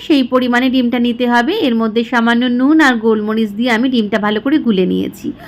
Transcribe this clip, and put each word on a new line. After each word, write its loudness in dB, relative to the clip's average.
সেই 2
পরিমাণে 0
ডিমটা 0
নিতে -2
হবে। 2
এর 0
মধ্যে -2
সামান্য 0
নুন 2
আর 4
গোলমরিচ 0
দিয়ে -2
আমি 0
ডিমটা 0
ভালো -2
করে 2
গুলে 0
নিয়েছি। -4